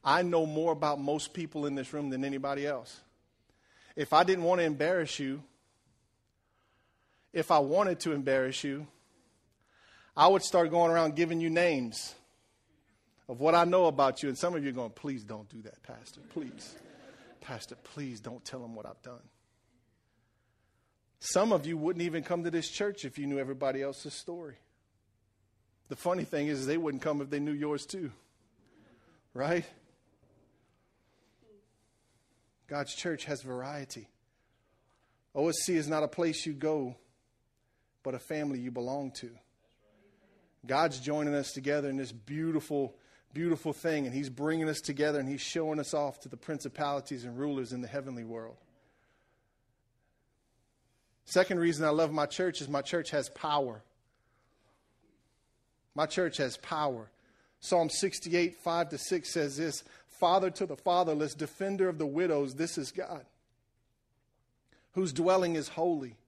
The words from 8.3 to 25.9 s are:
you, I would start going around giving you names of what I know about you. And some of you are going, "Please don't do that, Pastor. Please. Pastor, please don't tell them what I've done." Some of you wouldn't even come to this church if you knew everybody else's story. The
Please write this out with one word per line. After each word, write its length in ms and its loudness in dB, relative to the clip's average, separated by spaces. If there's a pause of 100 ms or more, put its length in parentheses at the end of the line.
you, 220 -4 (1300)
I 100 10
would 160 10
start 280 4
going 200 6
around 240 4
giving 240 2
you 120 0
names 640 2 (1120)
of 120 -10
what 140 6
I 100 8
know 200 6
about 380 4
you. 80 0
And 60 -4
some 180 0
of 100 -2
you 60 -2
are 20 -8
going, 180 -6
"Please 320 -8
don't 280 -12
do 120 -16
that, 200 -18
Pastor. 480 -18
Please. 440 -10 (680)
Pastor, 340 -12
please 440 -12
don't 240 -12
tell 160 -10
them 140 -12
what 120 -12
I've 160 -18
done." 260 -20 (1900)
Some 320 2
of 140 2
you 100 -4
wouldn't 280 -2
even 200 -2
come 200 -2
to 60 -2
this 200 -2
church 340 -4
if 140 -10
you 80 -4
knew 120 -2
everybody 440 -2
else's 320 -8
story. 420 -12 (1300)
The 80 -8